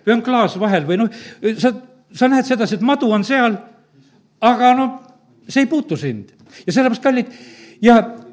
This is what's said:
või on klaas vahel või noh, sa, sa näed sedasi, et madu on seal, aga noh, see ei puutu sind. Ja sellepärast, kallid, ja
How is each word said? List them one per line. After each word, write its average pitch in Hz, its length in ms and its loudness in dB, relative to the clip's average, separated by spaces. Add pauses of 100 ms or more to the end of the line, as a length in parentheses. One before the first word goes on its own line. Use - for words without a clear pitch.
või 226 100 2
on 233 80 -2
klaas 233 340 0
vahel 190 300 -2
või 180 100 0
noh, 226 200 -2 (420)
sa, 254 100 2 (400)
sa 254 200 0
näed 262 180 0
sedasi, 220 300 -2
et 208 80 -2
madu 277 280 0
on 208 120 0
seal, 240 280 0 (880)
aga 247 320 4
noh, 262 220 -4 (500)
see 277 160 0
ei 269 80 -2
puutu 294 300 -4
sind. 113 320 -10 (320)
Ja 175 100 -4
sellepärast, 247 300 0
kallid, 254 260 0 (540)
ja 233 160 8 (320)